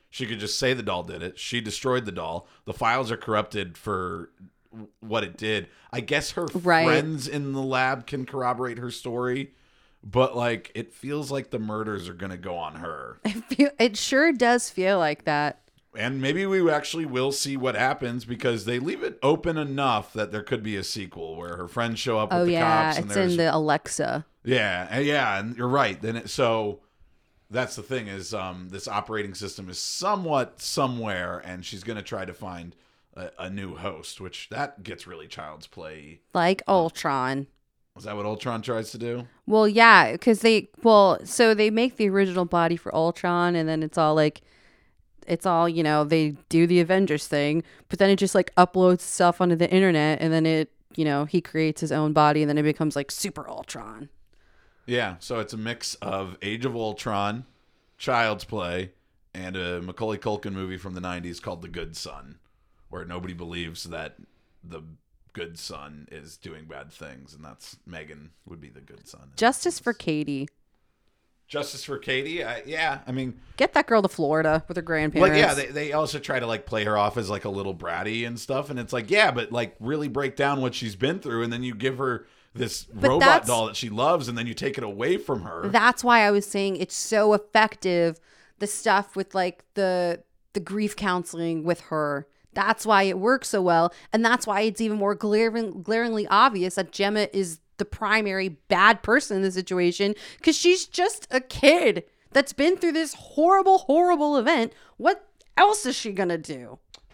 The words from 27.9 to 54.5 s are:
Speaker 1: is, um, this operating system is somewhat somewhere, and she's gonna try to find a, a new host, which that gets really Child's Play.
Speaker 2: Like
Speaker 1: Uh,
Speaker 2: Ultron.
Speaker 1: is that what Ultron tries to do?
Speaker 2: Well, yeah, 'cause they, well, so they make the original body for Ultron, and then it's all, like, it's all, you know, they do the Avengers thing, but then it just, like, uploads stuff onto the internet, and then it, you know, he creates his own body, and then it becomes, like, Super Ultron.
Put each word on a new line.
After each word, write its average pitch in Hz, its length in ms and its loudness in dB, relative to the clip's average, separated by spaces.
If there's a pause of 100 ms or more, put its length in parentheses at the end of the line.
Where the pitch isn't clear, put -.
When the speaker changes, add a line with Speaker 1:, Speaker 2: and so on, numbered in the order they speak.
Speaker 1:
is, 98 260 -10
um, 92 360 -8
this 95 180 -12
operating 104 440 -6
system 95 380 -12
is 87 80 -12
somewhat 175 840 -4
somewhere, 107 840 -4
and 90 180 -14
she's 95 200 -14
gonna 107 180 -8
try 95 240 -10
to 92 80 -12
find 87 400 -14 (400)
a, 90 240 -14
a 92 120 -12
new 98 260 -10
host, 82 440 -12
which - 300 -14
that 139 320 -8
gets 87 240 -16
really 82 200 -18
Child's 78 400 -16
Play. 78 540 -18 (140)
Speaker 2:
Like 180 340 2
Speaker 1:
Uh, - 40 4
Speaker 2:
Ultron. 139 720 0 (500)
Speaker 1:
is - 80 -18
that 104 120 -8
what 101 100 -4
Ultron 110 360 -6
tries 113 300 -4
to 113 60 -14
do? 120 280 -6 (200)
Speaker 2:
Well, 214 220 6
yeah, 202 480 8
'cause 214 240 4
they, 220 280 4 (140)
well, 202 420 8
so 226 300 4
they 214 160 4
make 233 260 0
the 214 120 2
original 190 360 2
body 170 320 2
for - 180 -8
Ultron, 175 600 0
and 160 140 0
then 160 140 -2
it's 156 160 -6
all, 156 160 4
like, 156 280 2 (840)
it's 170 200 -2
all, 170 220 4
you 165 140 0
know, 151 220 4
they 156 260 2 (180)
do 165 180 6
the 175 140 6
Avengers 170 460 2
thing, 147 360 0 (260)
but - 100 -6
then 196 120 6
it 196 60 6
just, 190 180 2
like, 185 220 2
uploads 180 440 6
stuff - 400 2
onto 180 160 4
the 170 140 2
internet, 165 500 4
and 160 120 0
then 160 120 4
it, 160 260 2 (260)
you 160 80 0
know, 147 200 0
he 156 160 0
creates 160 400 -2
his 151 120 -4
own 151 200 0
body, 151 300 6
and 147 80 2
then 147 80 0
it 151 40 2
becomes, 151 340 0
like, 143 140 -6
Super - 380 -8
Ultron. 110 600 -14 (800)